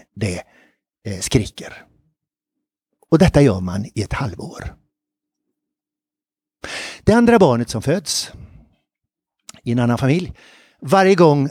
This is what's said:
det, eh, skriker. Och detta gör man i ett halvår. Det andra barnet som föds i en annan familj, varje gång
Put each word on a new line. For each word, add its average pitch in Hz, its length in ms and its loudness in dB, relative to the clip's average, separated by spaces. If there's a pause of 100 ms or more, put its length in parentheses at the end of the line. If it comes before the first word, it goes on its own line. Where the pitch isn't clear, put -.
(140)
det, 95 280 -6 (640)
eh, 95 160 -10
skriker. - 680 -4 (1200)
Och 165 80 4
detta 147 240 4
gör 101 180 4
man 92 240 -4 (100)
i 104 80 -4
ett 98 100 -10
halvår. - 640 -10 (2250)
Det 202 80 2
andra 233 260 4
barnet 120 320 2
som 107 120 -8
föds - 500 -6 (1300)
i 120 100 -6
en 120 60 -2
annan 120 200 0
familj, 131 340 -2 (480)
varje 190 340 4
gång 147 360 4